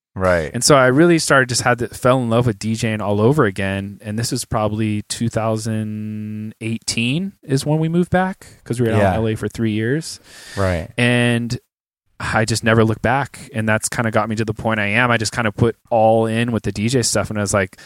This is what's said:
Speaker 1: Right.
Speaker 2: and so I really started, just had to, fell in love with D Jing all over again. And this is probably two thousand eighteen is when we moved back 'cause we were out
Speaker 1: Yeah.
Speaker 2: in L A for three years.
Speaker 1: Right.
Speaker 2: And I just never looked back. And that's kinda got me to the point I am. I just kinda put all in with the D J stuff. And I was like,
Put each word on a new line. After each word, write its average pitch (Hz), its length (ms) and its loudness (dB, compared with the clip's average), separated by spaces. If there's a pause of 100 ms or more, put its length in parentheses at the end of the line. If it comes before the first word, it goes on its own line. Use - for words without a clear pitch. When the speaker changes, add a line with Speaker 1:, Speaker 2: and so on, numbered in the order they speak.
(140)
Speaker 1:
Right. 87 400 2
Speaker 2:
and 120 100 -4
so 151 120 6
I 131 100 6
really 165 320 6
started, 135 320 2
just 117 120 -2
had 123 180 2
to, 117 80 -4
fell 127 300 2
in 120 120 -2
love 120 160 2
with 104 120 -2
D 110 160 -4
Jing 110 280 -2
all 104 180 0
over 135 240 4
again. 98 580 -2
And 107 160 -6
this 117 140 -4
is 120 140 -4
probably 107 560 -2
two - 260 -6
thousand 107 1300 -6
eighteen 120 840 -4
is 139 240 -2
when 151 120 0
we 160 100 0
moved 170 220 0
back 185 360 -2 (180)
'cause 117 160 -4
we 120 60 2
were 110 80 0
out 107 40 2
Speaker 1:
Yeah. 101 120 4
Speaker 2:
in 90 60 0
L 110 120 0
A 110 60 -2
for 110 140 -4
three 113 240 -2
years. 117 460 -4 (380)
Speaker 1:
Right. 92 400 -2
Speaker 2:
And 120 600 0 (600)
I 113 280 0
just 110 180 -2
never 113 180 6
looked 110 200 0
back. - 500 -2
And 110 160 -4
that's 110 220 0
kinda 117 200 -2
got 110 200 0
me 107 60 -4
to 113 100 0
the 107 80 -4
point 110 260 -2
I 101 60 0
am. 120 240 2
I 117 80 2
just 107 160 -4
kinda 113 180 -2
put 117 240 2 (140)
all 113 340 4
in 113 260 -2
with 110 120 -2
the 104 100 -4
D 107 160 -2
J 123 140 2
stuff. 101 260 -2
And 107 100 -6
I 104 40 0
was 98 100 -2
like, 98 340 0